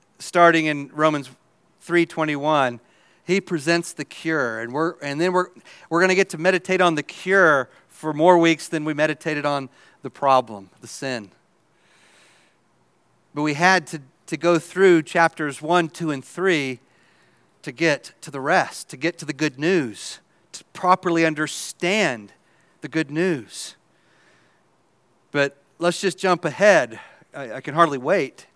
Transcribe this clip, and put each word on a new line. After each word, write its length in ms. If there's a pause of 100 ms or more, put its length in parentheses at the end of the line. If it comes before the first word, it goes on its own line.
(200)
starting 460
in 280
Romans 360 (520)
three 240
twenty-one, 760 (460)
he 140
presents 540
the 120
cure. 540
And 140
we're, 280
and 180
then 120
we're, 160 (420)
we're 120
gonna 140
get 140
to 80
meditate 440
on 140
the 80
cure 640 (180)
for 260
more 240
weeks 300
than 160
we 100
meditated 520
on 240 (320)
the 80
problem, 600 (120)
the 60
sin. 440 (2000)
But 80
we 140
had 320
to, 140 (260)
to 100
go 220
through 440
chapters 580
one, 280
two, 220
and 120
three 560 (840)
to 80
get 500
to 80
the 120
rest, 480
to 80
get 200
to 80
the 80
good 240
news, 600 (320)
to 120 (100)
properly 520
understand 1080 (480)
the 80
good 200
news. 680 (1600)
But 260 (220)
let's 220
just 180
jump 240
ahead. 560 (340)
I, 200
I 80
can 120
hardly 240
wait 480 (100)